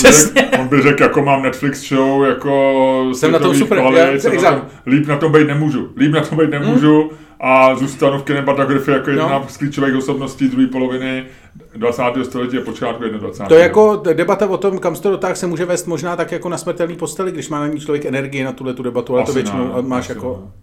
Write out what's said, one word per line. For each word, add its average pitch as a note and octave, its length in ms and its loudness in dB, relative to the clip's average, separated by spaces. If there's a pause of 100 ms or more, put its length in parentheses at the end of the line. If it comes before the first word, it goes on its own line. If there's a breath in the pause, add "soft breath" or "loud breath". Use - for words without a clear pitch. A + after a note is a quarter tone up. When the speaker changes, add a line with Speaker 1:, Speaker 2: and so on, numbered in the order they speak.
Speaker 1:
Přesně. D3+ 380 6
Speaker 2:
řekl, - 200 0
on B2+ 60 -4
by C3+ 140 2
řekl, C#3+ 220 4
jako C3 180 2
mám C#3 220 2
Netflix C3+ 460 -4
show, C#3 360 2
jako C3 880 2
Speaker 1:
Jsem D#3 160 2
na E3 80 4
tom E3+ 160 2
Speaker 2:
světových C#3 40 4
Speaker 1:
super. - 200 2
Speaker 2:
kvalit, C3 180 4 (160)
Speaker 1:
Já, C#3 60 0
Speaker 2:
jsem D#3 120 0
na F#3+ 40 2
Speaker 1:
exakt. E3+ 240 4
Speaker 2:
tom, - 100 -12 (240 loud breath)
líp D3 140 2
na D3 100 0
tom D#3 140 0
být D3+ 160 6
nemůžu. C#3+ 500 -2
Líp C#3+ 140 4
na D#3 100 2
tom - 160 -4
být D#3 120 2
nemůžu. D3+ 520 2
Speaker 1:
Hmm. - 160 -4 (240 loud breath)
Speaker 2:
A C3 340 4
zůstanu C#3 440 0
v - 40 -10
kinematografii C#3 760 0
jako B2+ 120 -6
jedna D3+ 200 0
Speaker 1:
No. C3+ 200 -2
Speaker 2:
z - 80 -18
klíčových C#3 380 -2
osobností C3+ 540 -4
druhé B2+ 180 2
poloviny C3 580 -4 (500 loud breath)
dvacátého B2 500 -2
století B2 320 -6
a A#2 40 -4
počátku A#2 420 -8
jednadvacátého. G#2 460 -8
Speaker 1:
To D#3+ 60 8
jako G3+ 400 6
de-, F#3+ 180 0
debata F3+ 340 0
o F#3 100 -2
tom, F#3+ 220 -2
kam E3+ 160 -4
se C3+ 60 -12
to G3+ 100 0
dotáh, F#3 260 -4
se F#3 100 -6
může F3 180 -4
vést F3 220 -4
možná E3+ 280 -6
tak E3 160 -6
jako F3 180 -8
na E3+ 80 -6
smrtelný E3+ 380 -6
posteli, E3 360 -8
když D3+ 180 -10
má D3 100 -6
na D3 80 -4
ní D3+ 120 -6
člověk D3 260 -4
energii C3+ 380 -6
na C3 80 -6
tuhle C3 220 -8
tu B2+ 100 -10
debatu, A#2+ 320 -4
ale B2+ 80 2
to - 80 -6
Speaker 2:
Asi C3 80 0
Speaker 1:
většinou B2+ 360 -4
Speaker 2:
ne, B2 60 -2
Speaker 1:
máš B2+ 240 -4
Speaker 2:
asi - 60 -10
Speaker 1:
jako, A2 320 -10 (200)